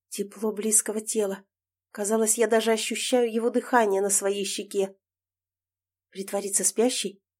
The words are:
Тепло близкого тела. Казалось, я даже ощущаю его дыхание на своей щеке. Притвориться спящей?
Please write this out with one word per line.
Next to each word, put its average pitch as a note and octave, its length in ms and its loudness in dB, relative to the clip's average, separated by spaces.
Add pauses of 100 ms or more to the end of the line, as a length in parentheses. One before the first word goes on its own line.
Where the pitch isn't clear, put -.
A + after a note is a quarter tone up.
Тепло G3+ 440 -6
близкого G#3 480 0
тела. G3+ 440 -4 (460)
Казалось, A3 480 0
я A#3 80 4
даже A3 240 4
ощущаю A3+ 640 0
его A3+ 180 0
дыхание A3 500 2
на G3+ 100 0
своей G3+ 340 0
щеке. G3 520 -4 (1120)
Притвориться G3 520 -4
спящей? G#3+ 580 0 (180)